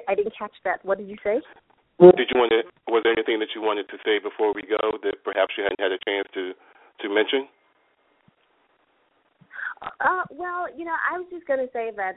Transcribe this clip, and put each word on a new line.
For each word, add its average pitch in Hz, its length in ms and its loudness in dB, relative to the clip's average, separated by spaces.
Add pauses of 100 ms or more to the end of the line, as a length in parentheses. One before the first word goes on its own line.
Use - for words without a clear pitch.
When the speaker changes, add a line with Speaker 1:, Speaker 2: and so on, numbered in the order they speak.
Speaker 1:
I 196 80 -2
didn't 208 240 -2
catch 208 240 -12
that. 180 240 -4
What 196 100 -2
did 202 140 -14
you 208 80 -16
say? 220 240 -2 (560)
Speaker 2:
Did 180 320 12
you 127 80 2
want 117 160 2
to, 117 80 2 (240)
was 113 160 2
there 113 80 4
anything 113 280 0
that 107 160 -4
you 110 60 -10
wanted 104 300 -2
to 101 60 -14 (100)
say 107 160 2
before 104 320 -2
we 104 80 -10
go 107 400 -2
that 101 200 -4
perhaps 98 360 0
you 101 80 -4
hadn't 95 160 -2
had 95 80 0
a 92 160 -4
chance 101 260 -2
to, 92 220 -8 (480)
to 101 100 -6
mention? 135 340 0 (2500)
Speaker 1:
Uh, 359 320 -2
well, 349 440 -8
you 311 80 -12
know, 330 120 -6
I 320 240 -4
was 359 100 -12
just 349 160 -14
gonna 269 260 -2
say 226 240 -6
that, 190 220 -6